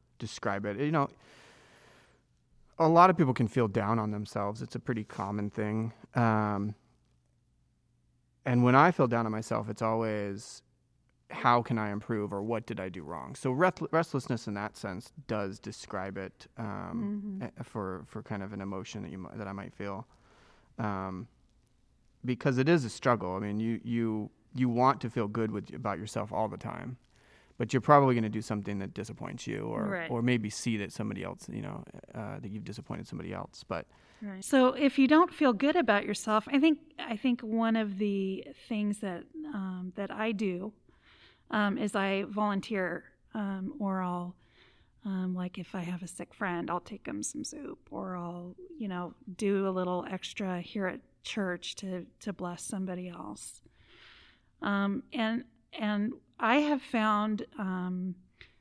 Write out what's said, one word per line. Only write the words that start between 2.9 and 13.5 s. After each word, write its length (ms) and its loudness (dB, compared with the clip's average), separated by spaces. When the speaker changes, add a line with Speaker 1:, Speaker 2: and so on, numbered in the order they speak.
Speaker 1:
of 80 4
people 160 6
can 140 4
feel 220 2
down 300 2
on 120 0
themselves. 500 -4
It's 140 -8
a 40 -6
pretty 260 -2
common 440 -4
thing. 440 -2
Um, 600 2
and 180 6
when 120 8
I 160 10
feel 160 4
down 180 2
on 60 -2
myself, 380 -4
it's 120 -8
always, 800 -2
"How 320 4
can 160 -2
I 140 -2
improve?" 420 -4
or 80 -4
"What 240 -4
did 140 -6
I 100 -4
do 140 -10
wrong?" 320 -10
So 160 -2